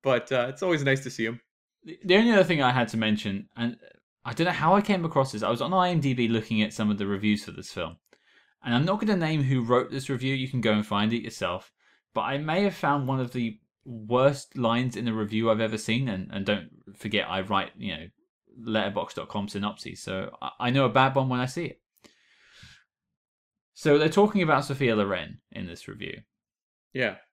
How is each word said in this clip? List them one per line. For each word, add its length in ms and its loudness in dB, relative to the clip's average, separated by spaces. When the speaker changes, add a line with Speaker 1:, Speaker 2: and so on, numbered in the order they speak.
Speaker 1:
but, 300 0
uh, 180 2
it's 140 -8
always 200 2
nice 200 2
to 80 -10
see 140 -4
him. 160 -6
Speaker 2:
The, 220 -16
the 100 6
only 160 6
other 140 8
thing 160 2
I 100 4
had 180 2
to 80 -4
mention, 600 -2
and 180 -4
I 100 -8
don't 120 0
know 80 0
how 220 4
I 60 6
came 220 0
across 300 0
this, 100 -4
I 60 0
was 120 0
on 120 -2
I 160 4
M 100 2
D 140 0
B 140 2
looking 340 0
at 120 0
some 160 0
of 80 0
the 100 -4
reviews 360 0
for 80 -12
this 220 -16
film. 240 -8
And 100 -2
I'm 120 2
not 160 0
gonna 160 2
name 260 0
who 200 2
wrote 280 2
this 180 -6
review, 240 -2
you 140 -2
can 140 -4
go 120 4
and 120 2
find 260 0
it 120 -2
yourself. 500 -6
But 80 -2
I 160 -2
may 260 0
have 120 0
found 320 0
one 120 0
of 140 -4
the 260 -4
worst 760 0
lines 380 0
in 120 -4
a 60 0
review 360 0
I've 100 2
ever 180 -2
seen, 300 -2
and, 240 -6
and 140 -6
don't 240 0
forget 340 -2
I 120 -2
write, 360 -2
you 180 -8
know, 120 -14
letterbox 520 -2
dot 140 -10
com 180 -6
synopses, 560 -8
so 380 -8
I, 180 -8
I 100 -2
know 160 4
a 40 2
bad 260 4
one 140 2
when 100 -2
I 80 -2
see 180 -6
it. 160 -14
So 240 4
they're 120 4
talking 340 4
about 220 2
Sophia 300 0
Loren 440 -2
in 140 -12
this 220 -16
review. 340 -14
Speaker 1:
Yeah. 220 -2